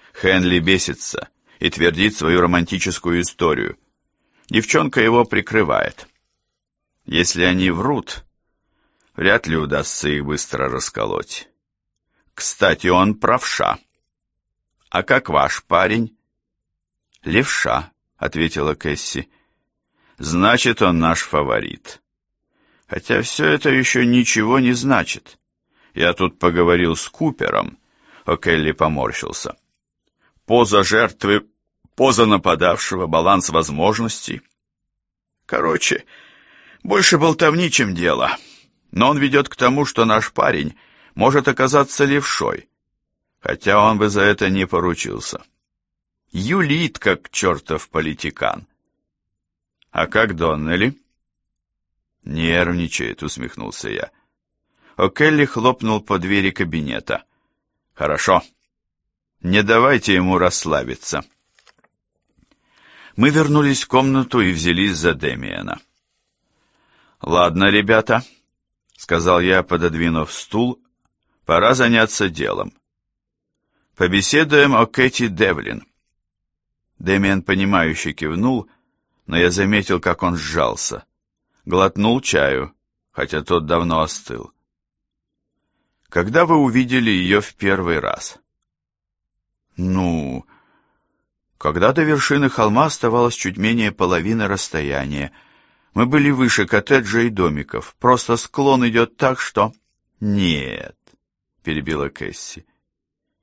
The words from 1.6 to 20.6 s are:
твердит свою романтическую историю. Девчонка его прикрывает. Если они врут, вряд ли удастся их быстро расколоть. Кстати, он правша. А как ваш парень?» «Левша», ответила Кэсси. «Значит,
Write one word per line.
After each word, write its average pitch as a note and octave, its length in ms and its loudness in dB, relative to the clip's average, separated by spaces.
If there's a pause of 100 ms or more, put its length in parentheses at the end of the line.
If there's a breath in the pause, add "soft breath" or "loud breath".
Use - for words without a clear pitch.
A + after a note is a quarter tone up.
твердит E2+ 480 0
свою E2+ 240 2
романтическую F2 840 0
историю. D2 540 -4 (720)
Девчонка C3+ 520 0
его A2+ 240 4
прикрывает. D#2+ 800 -2 (1000)
Если E2+ 380 -2
они F2+ 280 2
врут, G#2+ 540 -4 (880)
вряд F#2+ 320 0
ли D#2+ 100 -2
удастся D2 520 -2
их D2 160 -2
быстро C#2 440 -4
расколоть. G#1+ 800 -8 (840)
Кстати, - 520 0
он F#2 300 4
правша. - 640 -2 (1120)
А F#2 120 -2
как B2+ 260 0
ваш C#2 360 0
парень?» G#2 520 0 (1080)
«Левша», D#2+ 680 -2 (300)
ответила D#2 520 -2
Кэсси. D2 540 -8 (880)
«Значит, G2+ 640 0